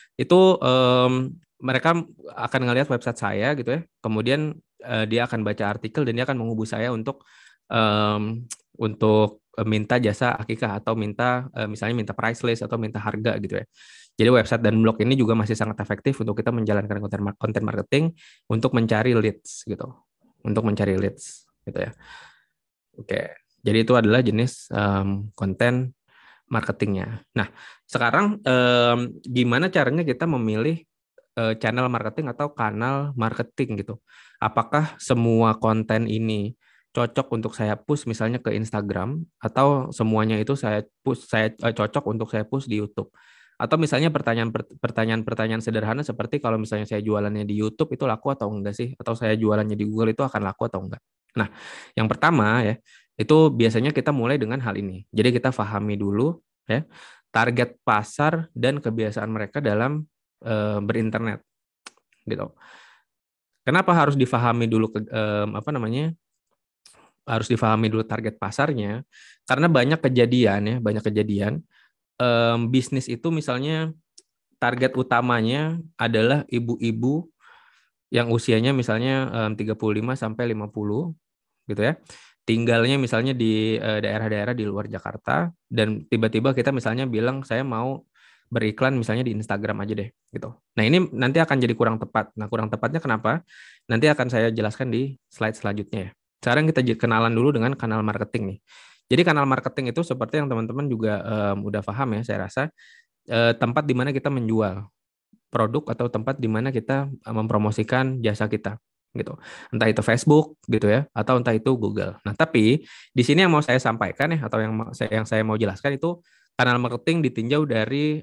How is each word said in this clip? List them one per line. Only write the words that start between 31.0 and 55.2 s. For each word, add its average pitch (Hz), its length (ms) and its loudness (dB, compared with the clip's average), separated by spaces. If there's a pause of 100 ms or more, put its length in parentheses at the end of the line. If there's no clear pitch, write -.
eh, 110 240 0
channel 123 320 0
marketing 117 400 -4
atau 147 240 -6
kanal 123 560 -2
marketing 113 720 -4
gitu? - 160 -12 (400)
Apakah 147 560 0
semua 113 640 2
konten 110 480 0
ini 110 480 -2 (400)
cocok 123 400 0
untuk 110 160 -6
saya 107 240 -2
push - 320 -4
misalnya 113 320 -2
ke 110 160 -2
Instagram 107 720 -4 (160)
atau 135 480 2
semuanya 110 480 2
itu 135 160 -2
saya 107 320 -2 (160)
push, 127 240 -4
saya, 110 240 0
eh, 117 240 -2
cocok 110 320 -2
untuk 110 240 -4
saya 107 160 -2
push 139 160 -4
di 107 160 -2
YouTube? - 320 -8 (480)
Atau 120 160 2
misalnya 156 320 2
pertanyaan, 117 400 0
per-, - 320 -6
pertanyaan-pertanyaan 113 800 -2
sederhana 110 400 -2
seperti 131 400 -4
kalau 113 160 0
misalnya 107 320 -4
saya 104 160 -4
jualannya 104 400 -2
di 104 160 -2
YouTube 107 320 -2
itu 135 160 -4
laku 117 240 -2
atau 113 160 -4
enggak 101 240 -4
sih? 123 240 -8
Atau 117 160 -6
saya 110 240 0
jualannya 107 400 0
di 104 80 -2
Google 110 320 0
itu 139 80 0
akan 113 240 -2
laku 107 160 -4
atau 98 160 -6
enggak? - 220 -12 (340)
Nah, 107 160 -2 (400)
yang 110 160 0
pertama 120 560 4
ya, 110 160 -2 (380)
itu 156 320 6
biasanya 117 400 2
kita 147 240 0
mulai 131 240 0
dengan 123 240 -4
hal 101 160 -4
ini. 98 320 -8
Jadi 120 240 4